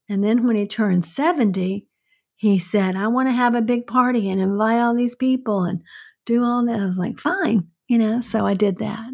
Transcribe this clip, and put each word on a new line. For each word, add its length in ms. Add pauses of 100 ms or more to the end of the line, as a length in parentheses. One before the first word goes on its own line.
And 120
then 240
when 120
he 100
turned 380
seventy, 840 (480)
he 240
said, 380
"I 100
wanna 240
have 240
a 60
big 260
party 420
and 120
invite 380
all 140
these 220
people 480
and 160 (460)
do 180
all 220
that." 160
I 40
was 120
like, 200
"Fine," 500 (200)
you 100
know, 220
so 260
I 100
did 240
that. 340